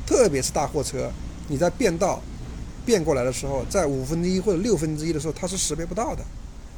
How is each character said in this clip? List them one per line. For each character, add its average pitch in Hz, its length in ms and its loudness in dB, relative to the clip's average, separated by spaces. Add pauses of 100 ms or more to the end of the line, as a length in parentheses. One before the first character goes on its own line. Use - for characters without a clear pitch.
特 277 220 6
别 135 140 2
是 - 100 -2
大 151 140 2
货 135 160 0
车， 127 280 -4 (380)
你 143 80 0
在 170 140 4
变 175 260 2
道、 156 240 2 (640)
变 214 180 4
过 151 120 2
来 123 100 2
的 127 80 2
时 139 140 -4
候， 135 240 0
在 185 160 4
五 135 180 0
分 165 180 0
之 175 60 2
一 185 100 2
或 196 140 2
者 160 60 2
六 208 180 4
分 156 220 0
之 156 80 -4
一 156 80 0
的 156 40 -2
时 143 80 -4
候， 151 60 0
它 - 140 -4
是 185 100 -4
识 160 180 -2
别 170 120 -4
不 180 80 -6
到 226 200 -2
的， - 80 -6 (560)